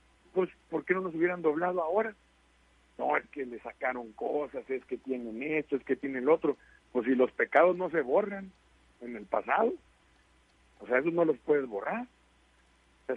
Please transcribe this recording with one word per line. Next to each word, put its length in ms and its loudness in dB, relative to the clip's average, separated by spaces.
pues, 160 0
¿por 160 -4
qué 80 2
no 80 0
nos 140 -6
hubieran 260 0
doblado 400 2
ahora? 320 0
No, 180 2
es 120 -4
que 180 -8
le 140 -10
sacaron 500 -6
cosas, 580 -4
es 160 -4
que 120 -6
tienen 440 -6
esto, 340 -2
es 80 -2
que 120 0
tienen 300 -4
lo 100 6
otro. 200 0
Pues 160 -2
si 80 4
los 160 4
pecados 440 4
no 140 -4
se 120 0
borran 500 0
en 140 -10
el 100 -12
pasado, 480 2
o 40 -18
sea, 140 2
esos 140 0
no 120 4
los 140 2
puedes 260 2
borrar. 380 -4
O 1040 -20
sea, 100 0